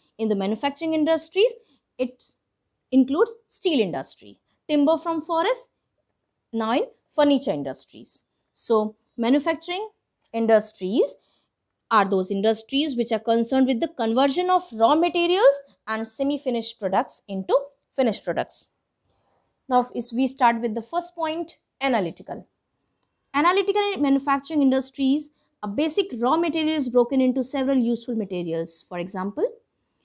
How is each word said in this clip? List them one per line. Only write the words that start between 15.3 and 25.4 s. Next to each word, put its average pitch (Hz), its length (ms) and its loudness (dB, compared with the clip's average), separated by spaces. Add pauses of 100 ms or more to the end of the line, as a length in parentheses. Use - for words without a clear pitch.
and 220 200 -4
semi-finished 269 720 -4
products 202 480 -2
into 196 300 0 (380)
finished 240 280 0
products. - 480 -6 (960)
Now, 247 180 2 (100)
if 240 180 -4
we 254 140 2
start 233 340 2
with 220 140 -2
the 226 60 -6
first 339 340 -6
point, 330 420 -6 (240)
analytical. 214 680 -4 (840)
Analytical 392 640 0
manufacturing 277 640 0
industries, 269 680 0 (300)